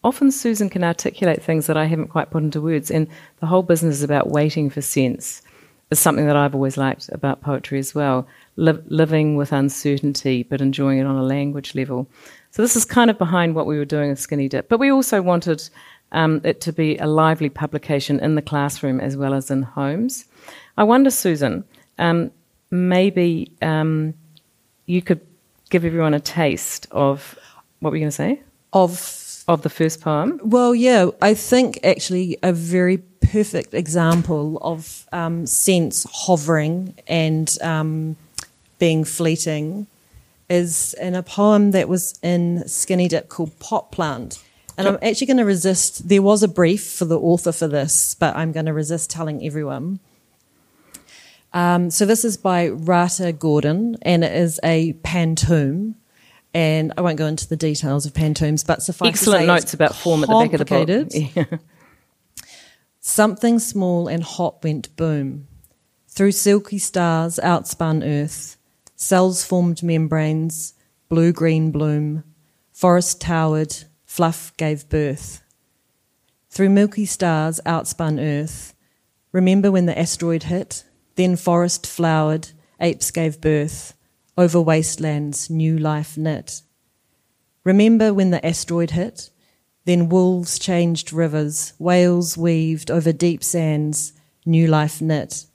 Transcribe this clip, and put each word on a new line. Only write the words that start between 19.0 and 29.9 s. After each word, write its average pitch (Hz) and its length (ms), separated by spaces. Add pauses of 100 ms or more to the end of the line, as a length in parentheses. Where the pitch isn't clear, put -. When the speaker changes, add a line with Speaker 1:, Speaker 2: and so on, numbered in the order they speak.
Speaker 1:
as 139 180
well 139 160
as 135 160
in 135 120
homes. 147 640 (540)
I 208 60
wonder, 254 260
Susan, 143 520 (360)
um, 170 320 (400)
maybe, 180 880
um, 156 540 (720)
you 175 160
could 165 180 (480)
give 175 160
everyone 160 300
a 147 60
taste - 680
of, 139 480 (420)
what 156 100
were 156 60
you 156 60
gonna 151 100
say? 214 280 (320)
Speaker 2:
Of 180 460 (300)
Speaker 1:
Of 160 140
the 160 80
first 160 300